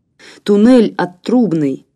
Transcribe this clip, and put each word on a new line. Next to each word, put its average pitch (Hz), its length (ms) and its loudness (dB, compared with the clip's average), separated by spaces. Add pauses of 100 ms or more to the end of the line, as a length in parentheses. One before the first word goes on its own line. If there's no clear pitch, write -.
(440)
туннель 214 540 2
от 180 240 -8
Трубной 165 640 -4 (100)